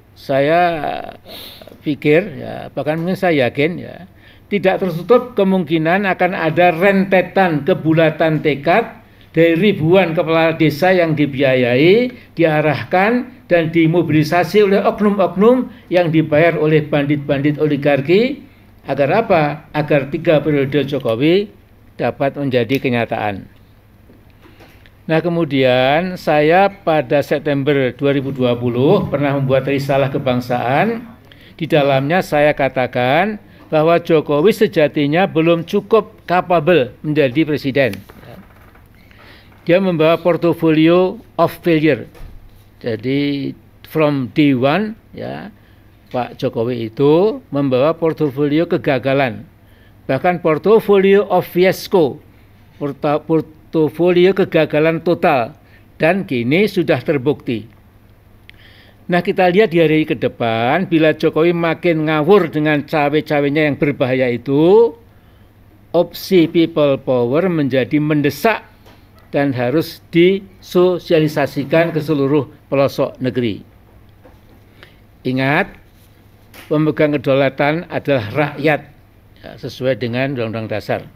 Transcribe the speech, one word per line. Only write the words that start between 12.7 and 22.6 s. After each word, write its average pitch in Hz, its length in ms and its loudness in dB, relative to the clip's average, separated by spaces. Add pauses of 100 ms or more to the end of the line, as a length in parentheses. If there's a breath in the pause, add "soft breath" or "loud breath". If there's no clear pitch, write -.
dan 165 240 2
dimobilisasi 170 880 2
oleh 196 220 2
oknum-oknum 208 880 0 (180 loud breath)
yang 170 240 2
dibayar 160 400 2
oleh 151 320 2
bandit-bandit 143 720 -2
oligarki. 151 880 0 (380 loud breath)
Agar 147 400 0
apa? 151 480 0
Agar 147 400 -2
tiga 160 320 0
periode 143 400 0
Jokowi 143 640 -2 (480)
dapat 139 400 -4
menjadi 131 400 -2